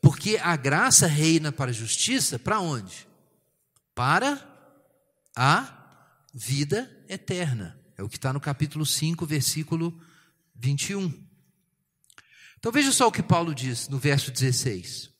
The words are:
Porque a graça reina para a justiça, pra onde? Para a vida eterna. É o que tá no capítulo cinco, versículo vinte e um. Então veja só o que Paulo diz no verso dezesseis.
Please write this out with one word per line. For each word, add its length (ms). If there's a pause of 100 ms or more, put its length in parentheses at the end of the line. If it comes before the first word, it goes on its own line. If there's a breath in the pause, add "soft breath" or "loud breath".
Porque 340
a 180
graça 520
reina 440
para 200
a 40
justiça, 640
pra 220
onde? 480 (880)
Para 520 (880)
a 880 (100)
vida 760
eterna. 680 (200)
É 60
o 60
que 120
tá 120
no 80
capítulo 460
cinco, 400
versículo 760 (540 soft breath)
vinte 360
e 40
um. 320 (1300 loud breath)
Então 120
veja 220
só 160
o 40
que 100
Paulo 320
diz 340
no 100
verso 320
dezesseis. 880